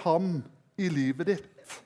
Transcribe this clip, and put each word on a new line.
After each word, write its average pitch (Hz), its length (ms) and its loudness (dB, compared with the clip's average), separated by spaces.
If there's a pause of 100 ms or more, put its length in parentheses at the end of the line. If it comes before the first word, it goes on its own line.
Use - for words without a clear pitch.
ham 170 380 2 (340)
i 190 160 0
livet 139 400 0
ditt. - 540 -8